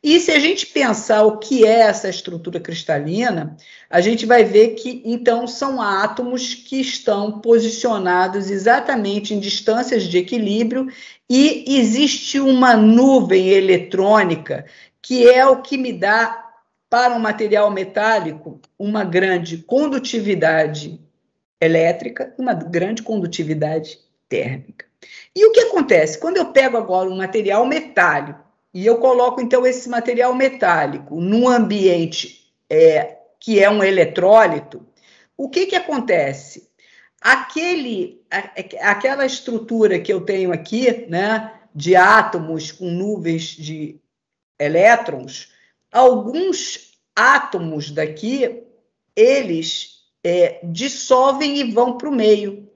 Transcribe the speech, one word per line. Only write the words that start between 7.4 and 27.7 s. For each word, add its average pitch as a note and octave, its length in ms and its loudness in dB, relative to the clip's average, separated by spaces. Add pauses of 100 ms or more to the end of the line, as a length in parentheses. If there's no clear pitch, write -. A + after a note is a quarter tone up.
posicionados G3 1080 0
exatamente G#3 840 -2
em G3+ 60 -4
distâncias A3 640 -4
de F3 140 -2
equilíbrio A3+ 680 -4 (420)
e C4+ 360 2 (160)
existe C4 580 -2
uma B3+ 380 4
nuvem G#3+ 720 4
eletrônica F#3+ 1160 0 (360)
que B3 260 4
é B3+ 160 8
o C4 160 6
que - 160 -8
me B3+ 160 -4
dá, G#3 520 -2 (440)
para A#3+ 280 2
um - 20 -2
material G#3+ 500 0
metálico, F#3+ 920 -4 (180)
uma G#3 240 -4
grande F3 560 -2
condutividade E3+ 1400 -2 (600)
elétrica E3 760 -2
e - 20 -12
uma B3 140 -2
grande F3 480 -6
condutividade D#3+ 960 -6 (300)
térmica. - 580 -8 (480)
E G4 100 4
o A4 60 8
que A4+ 100 6
acontece? C#4 580 2
Quando F4+ 180 -6
eu F4 100 -4
pego C4 300 2
agora F#3 340 -2
um F#3 60 -8
material G3+ 500 0
metálico D#3+ 800 -2 (260)